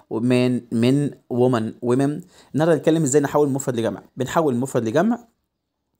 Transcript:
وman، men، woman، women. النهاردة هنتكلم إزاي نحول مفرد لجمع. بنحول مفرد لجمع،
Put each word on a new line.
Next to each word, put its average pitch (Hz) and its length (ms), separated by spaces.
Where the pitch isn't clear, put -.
وman، 123 500
men، 131 400
woman، 120 300
women. 139 380
النهاردة 160 200
هنتكلم 160 280
إزاي 143 200
نحول 147 260
مفرد 135 280
لجمع. 110 260
بنحول 131 400
مفرد 120 320
لجمع، 185 400